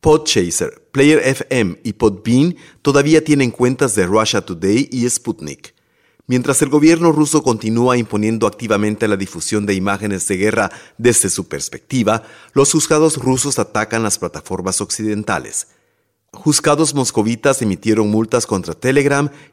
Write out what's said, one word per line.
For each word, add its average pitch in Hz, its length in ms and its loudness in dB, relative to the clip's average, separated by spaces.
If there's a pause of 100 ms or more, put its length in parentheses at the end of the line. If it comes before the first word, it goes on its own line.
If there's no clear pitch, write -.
Podchaser, 107 880 0
Player 143 320 4
F 131 280 -2
M 107 340 0
y 110 80 -6
Podbean 120 640 2 (260)
todavía 147 400 4
tienen 139 300 2
cuentas 123 420 0
de 95 120 2
Russia 107 340 0
Today 95 500 0
y 123 180 -2
Sputnik. - 720 -8 (480)
Mientras 127 360 0
el 139 60 0
gobierno 160 420 4
ruso 151 320 2
continúa 117 540 0
imponiendo 110 500 -2
activamente 107 600 -2
la 101 80 0
difusión 104 500 -4
de 101 80 0
imágenes 98 540 -4
de 98 80 -2
guerra 107 340 0 (260)
desde 113 320 2
su 90 200 -6
perspectiva, 107 760 -4 (300)
los 139 180 2
juzgados 156 460 2
rusos 131 420 -2
atacan 110 460 -4
las 104 140 -4
plataformas 90 640 -8
occidentales. 104 840 -6 (680)
Juzgados 151 600 0
moscovitas 123 680 -2
emitieron 107 500 0
multas 110 340 0
contra 90 280 -4
Telegram 139 540 0 (240)